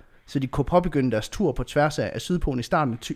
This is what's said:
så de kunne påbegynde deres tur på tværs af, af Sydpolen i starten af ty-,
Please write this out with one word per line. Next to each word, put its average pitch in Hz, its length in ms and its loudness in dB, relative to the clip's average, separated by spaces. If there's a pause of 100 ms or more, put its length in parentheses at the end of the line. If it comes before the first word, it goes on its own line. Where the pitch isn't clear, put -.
(260)
så - 120 -4
de 131 80 0
kunne 135 180 -2
påbegynde 151 460 2
deres 107 180 -2
tur 175 240 0
på 127 120 -2
tværs 147 340 2
af, 110 160 -2
af 123 60 -4
Sydpolen 147 400 0
i - 20 -4
starten 143 320 0
af 117 60 -8
ty-, - 160 -8